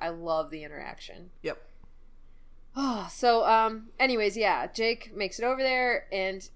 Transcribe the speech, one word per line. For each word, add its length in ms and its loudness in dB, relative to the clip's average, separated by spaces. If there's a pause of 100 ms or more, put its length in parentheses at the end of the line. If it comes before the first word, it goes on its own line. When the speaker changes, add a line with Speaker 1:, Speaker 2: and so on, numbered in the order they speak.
Speaker 1:
I 80 -2
love 400 -2
the 140 -10
interaction. 680 -14 (120)
Speaker 2:
Yep. 160 -6 (1160)
Speaker 1:
Oh, 340 -2
so, 360 4
um, 420 4 (100)
anyways, 380 2
yeah, 300 2
Jake 500 -2
makes 240 -4
it 40 -2
over 180 0
there, 500 2
and, 440 -4